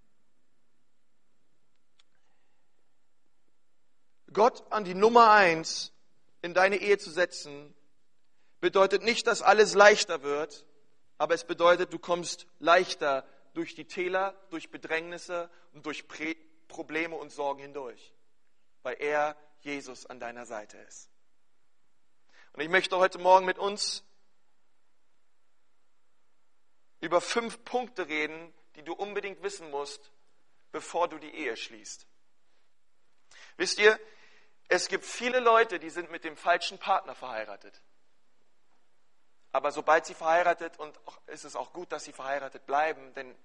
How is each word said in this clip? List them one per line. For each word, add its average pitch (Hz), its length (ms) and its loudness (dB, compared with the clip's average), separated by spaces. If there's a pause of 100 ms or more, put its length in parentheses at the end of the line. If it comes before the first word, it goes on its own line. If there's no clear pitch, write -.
(4000)
Gott - 380 2
an 214 140 -2
die 180 100 -6
Nummer 226 360 8
eins 170 640 4 (500)
in 175 100 -8
deine 190 240 2
Ehe 202 220 2
zu 190 120 -16
setzen, 147 640 -6 (840)
bedeutet 190 420 4
nicht, 226 240 0
dass 208 160 0
alles 202 320 6
leichter 202 480 8
wird, 143 420 -4 (540)
aber 156 160 2
es 165 100 -2
bedeutet, 170 480 4
du 165 60 -8
kommst - 480 -6 (120)
leichter 156 680 2 (280)
durch 165 200 -8
die 151 120 -14
Täler, 185 480 -4 (160)
durch 160 200 -12
Bedrängnisse 170 800 -8 (220)
und 147 140 -16
durch - 220 -10
Pre-, 156 280 -8 (320)
Probleme 160 480 -8
und 143 140 -12
Sorgen 139 300 -6
hindurch, 139 540 -14 (680)
weil 127 180 -8
er, 147 360 0 (240)
Jesus, 135 460 -12
an 123 140 -16
deiner 120 260 -12
Seite 107 320 -12
ist. - 300 -20 (1400)
Und 139 80 -10
ich 156 80 -6
möchte 185 300 0
heute 185 200 2
Morgen 185 280 6
mit 185 120 -2
uns 202 440 -6 (3000)
über 165 200 0
fünf - 440 -6
Punkte 220 440 -8
reden, 156 440 -6 (220)
die 156 80 -20
du 165 120 -10
unbedingt 196 480 -10
wissen 175 280 -10
musst, 143 400 -10 (640)
bevor 165 360 -4
du 156 100 -14
die 151 160 -18
Ehe 127 220 -6
schließt. - 500 -16 (1500)
Wisst - 220 -4
ihr, 214 200 8 (720)
es 180 200 2
gibt 190 160 -4
viele 247 360 -2
Leute, 226 380 4
die 156 120 -14
sind 165 200 -10
mit 165 140 -12
dem 156 120 -12
falschen 180 420 0
Partner 180 360 -2
verheiratet. 107 640 -12 (1700)
Aber 135 200 -2
sobald 156 320 2
sie 180 100 -14
verheiratet, 170 640 0
und 151 280 -14
auch, - 120 -20 (100)
ist 151 160 -16
es 143 120 -14
auch 127 160 -12
gut, 175 200 -14
dass 151 120 -10
sie - 80 -16
verheiratet 135 540 -10
bleiben, 135 480 -2
denn 127 300 -14